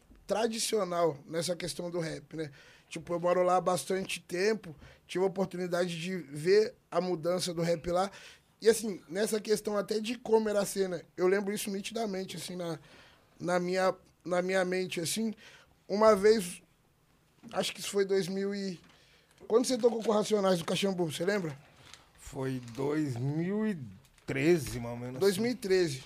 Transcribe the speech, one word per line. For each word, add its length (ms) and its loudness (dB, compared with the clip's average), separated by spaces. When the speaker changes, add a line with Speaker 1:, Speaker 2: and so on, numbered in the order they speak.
Speaker 1:
tradicional 1000 0
nessa 300 -2
questão 340 -6
do 80 -4
rap, 380 -6
né? 140 -6
Tipo, 260 -6
eu 60 -2
moro 220 4
lá 140 4
há 40 4
bastante 600 -2
tempo, 540 -2
tive 180 -2
a 40 2
oportunidade 720 -2
de 160 -6
ver 580 2
a 100 0
mudança 540 -2
do 80 -2
rap 280 0
lá. 200 2
E, 80 6
assim, 400 2
nessa 320 -2
questão 380 -2
até 220 -2
de 180 -4
como 300 2
era 120 2
a 60 0
cena, 340 -4
eu 120 2
lembro 260 2
isso 160 -6
nitidamente, 680 -6
assim, 200 -10
na, 220 -6
na 180 0
minha, 360 2
na 180 0
minha 220 2
mente, 360 -2
assim, 340 -2
uma 260 8
vez, 480 4
acho 200 -2
que 80 -16
isso 100 -8
foi 140 0
dois 240 0
mil 260 -4
e... 240 -6
Quando 160 4
você 140 0
tocou 240 4
com 100 2
Racionais 460 4
do 60 -6
Caxambu, 460 0
você 140 -4
lembra? 320 -2
Speaker 2:
Foi 420 -6
dois 420 -2
mil 500 -2
e 100 -2
treze, 520 2
mais 140 -6
ou 40 -8
menos 200 -8
assim. 40 -8
Speaker 1:
Dois 180 2
mil 120 0
e 40 -2
treze. 520 0